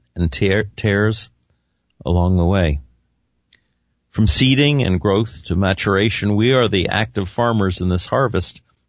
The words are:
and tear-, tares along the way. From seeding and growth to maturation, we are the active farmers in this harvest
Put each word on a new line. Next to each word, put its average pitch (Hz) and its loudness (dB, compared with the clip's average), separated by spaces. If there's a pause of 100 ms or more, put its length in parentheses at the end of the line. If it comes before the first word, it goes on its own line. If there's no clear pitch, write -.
(140)
and 85 -2
tear-, 101 -2
tares 107 -2 (760)
along 90 2
the 85 2
way. 85 0 (1300)
From 110 0
seeding 135 2
and 92 0
growth 104 -2
to 85 -4
maturation, 101 0
we 117 2
are 123 2
the 95 0
active 101 -4
farmers 107 0
in 90 -2
this 90 -2
harvest 117 -2 (280)